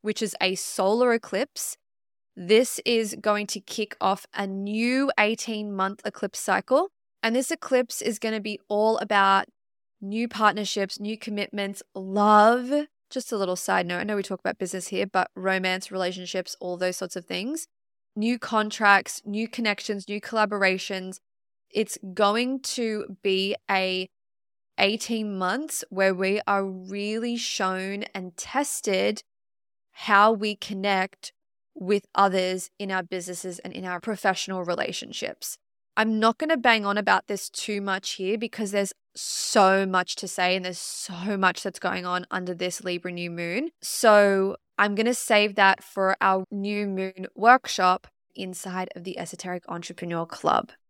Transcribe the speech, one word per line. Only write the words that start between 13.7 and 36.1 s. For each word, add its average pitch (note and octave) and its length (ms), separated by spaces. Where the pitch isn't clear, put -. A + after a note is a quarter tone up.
note, F3 120
I F#3 40
know G#3 120
we G3 80
talk F#3 160
about - 200
business F#3 280
here, F#3+ 180
but F#3+ 300
romance, F#3 560
relationships, F#3 680
all F3+ 180
those F#3 200
sorts F3+ 180
of F3 100
things. A3 420
New A3+ 220
contracts, G#3+ 880
new G#3+ 220
connections, G#3 600
new G#3 140
collaborations. G3 960
It's - 260
going A#3 480
to A3 640
be G3 320
a F#3 360
eighteen G#3+ 580
months A3 520
where F#3+ 260
we F#3+ 320
are G3 180
really G3+ 720
shown F#3+ 680
and F#3 200
tested G#3+ 840
how G#3+ 400
we G#3 240
connect G3 760
with G3+ 400
others F#3 640
in G3 120
our F#3 120
businesses F3+ 560
and - 140
in F#3 120
our F3+ 140
professional F#3+ 640
relationships. - 920
I'm A3 240